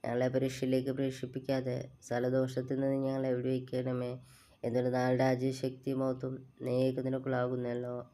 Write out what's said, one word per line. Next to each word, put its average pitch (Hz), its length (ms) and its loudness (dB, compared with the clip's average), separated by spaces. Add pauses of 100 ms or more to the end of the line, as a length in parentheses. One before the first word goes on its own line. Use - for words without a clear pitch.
ഞങ്ങളെ 123 240 0
പരീക്ഷയിലേക്ക് 131 640 0
പ്രവേശിപ്പിക്കാതെ 131 840 -4 (260)
സകലദോഷത്തിൽ 131 760 -2
നിന്ന് 135 180 0
ഞങ്ങളെ 135 360 -2
വിടുവിക്കണമേ. 127 760 -2 (540)
എന്തുകൊണ്ട് 123 300 6
നാളുടെ 127 260 6
രാജ്യം, 131 340 4
ശക്തി, 131 400 -4
മഹത്വം 131 400 -2 (200)
എന്നേക്കും 127 520 0
നിനക്കുള്ളതാകുന്നല്ലോ. 123 880 -2 (180)